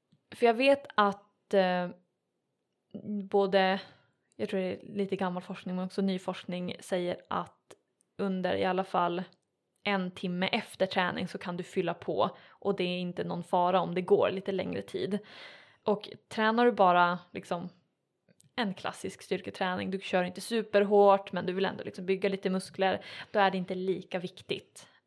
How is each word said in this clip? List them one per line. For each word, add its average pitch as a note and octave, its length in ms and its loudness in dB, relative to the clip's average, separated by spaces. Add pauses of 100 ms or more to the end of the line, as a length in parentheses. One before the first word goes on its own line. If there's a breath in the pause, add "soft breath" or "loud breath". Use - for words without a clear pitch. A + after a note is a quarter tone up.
(360)
för A#3+ 100 2
jag A#3 80 6
vet C4+ 320 4 (100)
att, - 580 0
eh, F3+ 360 2 (1400)
både, F#3+ 500 2 (560 loud breath)
jag G#3+ 140 -6
tror G3 100 -2
det F#3 60 -2
är F#3 180 -6
lite G3+ 320 -4
gammal F3+ 280 -4
forskning F#3 320 -8
men F#3 100 -2
också G3 160 -4
ny F#3+ 180 2
forskning, F3+ 600 -6
säger F3 380 -4 (100)
att F3 240 -6 (680)
under F#3 380 -2
i G3 100 0
alla F#3 180 0
fall F3 400 0 (600)
en F#3+ 280 -2
timme F3+ 360 -4
efter - 380 -2
träning F#3 420 -2
så - 100 -10
kan F3 200 -8
du F3+ 60 -8
fylla E3+ 300 -2
på, C#3 360 0 (180 loud breath)
och - 280 -4
det F#3 80 -2
är F3+ 140 -2
inte F3+ 260 -6
någon F3 200 -6
fara F3+ 380 2
om E3+ 140 -4
det F#3 60 0
går F3+ 280 4
lite F#3+ 220 -4
längre F#3 300 -4
tid. G3 380 -4 (640 loud breath)
Och G#3 260 -2 (180)
tränar A3+ 380 2
du B3 60 6
bara F3+ 480 6 (120)
liksom F3 380 -8 (840)
en G#3 180 -2
klassisk - 480 -8
styrketräning, F#3+ 720 -4
du F#3+ 80 -4
kör F#3 240 0
inte F3+ 180 -8
superhårt G3+ 880 4
men F3 140 -4
du F3+ 80 -2
vill F#3+ 120 0
ändå - 180 -4
liksom F#3+ 220 -12
bygga F#3+ 240 0
lite F#3 200 -2
muskler, F#3 560 -2 (260 loud breath)
då A3 80 2
är G3 120 4
det F#3 60 -2
inte F#3 180 -6
lika F#3 440 -4
viktigt, - 680 -10 (180)